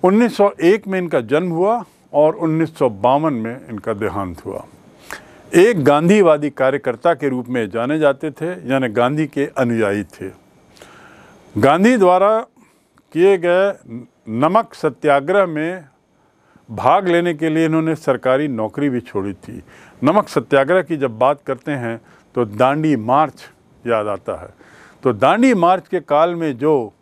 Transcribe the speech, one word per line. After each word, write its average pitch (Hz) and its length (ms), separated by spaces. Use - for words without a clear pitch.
उन्नीस 208 340
सौ 202 140
एक 208 260
में 190 100
इनका 165 220
जन्म 147 300
हुआ 196 320
और 151 220
उन्नीस 160 420
सौ 135 120
बावन 131 440
में 117 360
इनका 113 260
देहांत 98 520
हुआ। 95 180
एक 190 300
गांधीवादी 151 680
कार्यकर्ता 135 640
के 139 140
रूप 127 200
में 120 220
जाने 123 280
जाते 143 320
थे, 156 200
यानी 131 180
गांधी 127 380
के 139 200
अनुयायी 110 480
थे। - 260
गांधी 170 420
द्वारा 196 440
किए 185 240
गए 180 340
नमक 156 460
सत्याग्रह 151 720
में 160 380
भाग 147 400
लेने 170 260
के 156 140
लिए 160 180
इन्होंने 160 280
सरकारी 135 540
नौकरी 120 420
भी 123 100
छोड़ी 101 320
थी। - 300
नमक 190 260
सत्याग्रह 143 540
की 160 140
जब 127 220
बात 139 280
करते 135 260
हैं 117 280
तो 123 100
दांडी 135 520
मार्च 127 480
याद 110 220
आता 101 360
है। - 60
तो 131 100
दांडी 190 420
मार्च 180 340
के 180 120
काल 156 340
में 160 240
जो 135 440